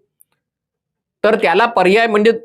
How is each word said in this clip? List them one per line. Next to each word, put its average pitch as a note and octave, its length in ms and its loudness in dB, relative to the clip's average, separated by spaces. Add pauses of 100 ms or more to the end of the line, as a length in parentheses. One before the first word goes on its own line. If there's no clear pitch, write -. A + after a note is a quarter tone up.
(1200)
तर G#3+ 100 0
त्याला F#3 320 0
पर्याय F#3+ 400 0
म्हणजे G#3+ 260 0 (120)